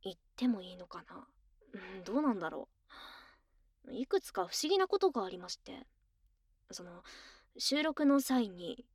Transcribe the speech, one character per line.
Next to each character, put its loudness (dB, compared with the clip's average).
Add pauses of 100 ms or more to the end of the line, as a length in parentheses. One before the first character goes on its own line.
言 -6
っ -18 (200)
て 2
も 2
い -14
い -16
の -16
か -14
な？ -18 (480)
う -12
ん、 -16
ど -4
う 4
な 4
ん 0
だ -4
ろ -8 (1160)
う。 -14
い -4
く 2
つ -16
か -2
不 -4
思 0
議 6
な 6
こ 0
と 6
が -2
あ -6
り -10
ま -14
し -10
て、 -16 (840)
そ -12
の、 -18 (560)
収 2
録 2
の 8
際 2
に -10